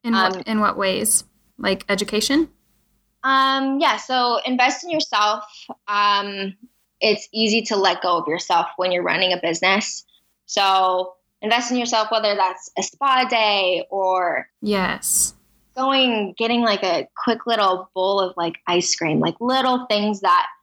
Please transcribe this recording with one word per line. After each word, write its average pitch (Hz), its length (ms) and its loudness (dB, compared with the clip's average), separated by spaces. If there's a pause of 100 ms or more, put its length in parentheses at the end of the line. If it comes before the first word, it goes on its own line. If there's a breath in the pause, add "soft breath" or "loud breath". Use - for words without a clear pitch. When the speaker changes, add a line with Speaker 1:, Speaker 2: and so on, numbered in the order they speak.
Speaker 1:
In 233 100 0
what, 190 220 2
Speaker 2:
Um, 180 100 -10
Speaker 1:
in 214 140 0
what 208 180 2
ways? 196 460 0 (340)
Like 196 300 -2
education? 214 640 0 (720)
Speaker 2:
Um, 269 560 2
yeah, 277 160 4
so 247 500 0
invest 254 380 2
in 349 60 -12
yourself. 214 540 0 (440 loud breath)
Um, 202 680 0 (420)
it's 208 340 0
easy 220 300 2
to 220 140 -2
let 185 240 2
go 175 160 2
of 160 100 -4
yourself 170 480 0
when 185 160 -2
you're 180 120 -2
running 185 280 0
a 180 100 0
business. 180 640 0 (420 soft breath)
So 185 680 0 (280)
invest 233 300 0
in 247 60 0
yourself, 226 340 0
whether 214 240 0
that's 185 420 -2
a 196 60 -4
spa 262 460 0
day 202 600 0
or 185 600 -2 (120)
Speaker 1:
Yes. - 760 -2 (400)
Speaker 2:
going, 254 600 0
getting, 233 240 0
like, 208 220 2
a 170 240 -2 (160)
quick 226 220 -2
little 196 480 0
bowl 190 260 0
of, 185 160 -2
like, 170 200 -4 (100)
ice 175 300 0
cream, 151 240 0
like, 165 200 -2
little 254 460 0
things 208 360 0
that 180 260 2 (160)